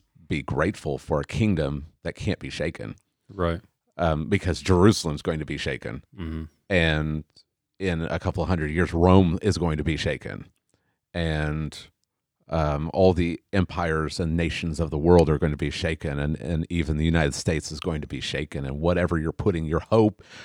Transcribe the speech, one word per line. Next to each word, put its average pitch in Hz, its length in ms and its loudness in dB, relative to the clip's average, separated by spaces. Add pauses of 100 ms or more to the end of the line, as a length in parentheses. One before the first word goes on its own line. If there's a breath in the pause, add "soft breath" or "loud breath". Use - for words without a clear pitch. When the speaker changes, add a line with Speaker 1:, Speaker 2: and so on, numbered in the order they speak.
(280)
Speaker 1:
be 78 140 -4
grateful 76 560 -2
for 76 220 -2
a 71 60 -4
kingdom 78 600 -2 (160)
that 87 120 -8
can't - 240 -4
be - 100 -12
shaken. 69 460 -8 (340)
Speaker 2:
Right. 87 320 -2 (360)
Speaker 1:
Um, 80 300 0
because 92 340 -2
Jerusalem's 87 640 4
going 80 160 -4
to 76 60 -8
be 71 120 -8
shaken. 65 460 -8 (140)
Speaker 2:
Mm-hmm. 80 260 -8 (260)
Speaker 1:
And 78 540 2 (560)
in 87 240 -2
a - 160 -4
couple 87 240 -2
of 73 60 -4
hundred 78 220 0
years, 82 220 0
Rome 92 480 6
is 98 160 0
going 80 200 0
to 76 60 -2
be 78 140 0
shaken. 67 500 -6 (680)
And, 78 640 -2 (720)
um, 76 440 -2
all 92 200 6
the 85 280 -2 (100)
empires 82 680 -2
and 82 180 0
nations 82 420 -2
of 82 120 0
the 78 60 -4
world 82 320 8
are 78 100 4
going 80 120 0
to 71 60 -4
be 71 140 -2
shaken, 78 480 -4
and, 73 200 -2
and 80 300 -2
even 78 280 0
the 78 80 2
United 80 280 4
States - 380 -2
is 76 80 -10
going 80 220 -4
to 71 60 -12
be 67 140 -10
shaken. 69 440 -6
And 69 140 -6
whatever 87 380 2
you're 78 140 0
putting 82 340 -2
your 80 140 0
hope 107 420 2 (240 loud breath)